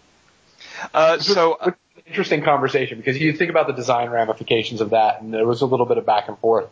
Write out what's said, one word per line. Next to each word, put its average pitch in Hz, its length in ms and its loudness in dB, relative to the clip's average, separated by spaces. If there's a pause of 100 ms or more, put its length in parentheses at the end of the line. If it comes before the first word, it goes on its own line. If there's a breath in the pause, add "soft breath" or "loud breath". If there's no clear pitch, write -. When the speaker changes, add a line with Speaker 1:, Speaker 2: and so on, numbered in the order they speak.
(920 loud breath)
Speaker 1:
Uh, 160 240 4
Speaker 2:
Which 151 120 -4
is 202 60 4
Speaker 1:
so, 165 200 4
uh, - 120 -4
Speaker 2:
an - 400 -8
interesting 170 360 -2
conversation 131 560 0
because 135 200 -2
you 156 140 0
think 170 180 -2
about 160 160 2
the 139 60 -4
design 120 380 -2
ramifications 113 680 -2
of 104 100 -2
that, 110 320 2
and 110 100 -12
there 110 140 0
was 120 160 0
a 135 40 0
little 120 200 2
bit 117 120 0
of 104 80 -6
back 107 220 0
and 104 100 -12
forth, 113 340 0